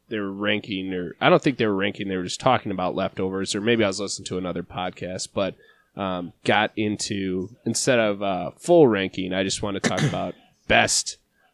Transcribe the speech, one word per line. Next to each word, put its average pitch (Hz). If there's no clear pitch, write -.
they 110
were 98
ranking, 98
or 90
I 127
don't 170
think 139
they 117
were 104
ranking. 98
They 95
were 90
just -
talking 117
about 90
leftovers, 95
or 104
maybe 113
I 104
was 95
listening 98
to 92
another 87
podcast, 92
but, 95
um, 90
got 107
into, 98
instead 120
of, 104
uh, 90
full 170
ranking, 95
I 95
just 95
wanna 98
talk 92
<coughs> -
about 92
best -